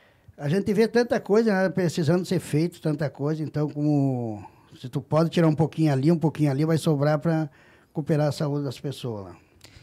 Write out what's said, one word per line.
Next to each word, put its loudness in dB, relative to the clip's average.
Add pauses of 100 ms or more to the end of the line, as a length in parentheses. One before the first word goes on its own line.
(380)
a -4
gente 0
vê 2
tanta 0
coisa, 2
né, 2
precisando 0
ser -2
feito, -2
tanta -4
coisa, -4
então -4
como -2 (380)
se -12
tu -6
pode 2
tirar 4
um 4
pouquinho 2
ali, 2
um 4
pouquinho 0
ali, 0
vai 2
sobrar 2
pra -2 (380)
recuperar 0
a -2
saúde -4
das -10
pessoas -8
lá. -18 (460)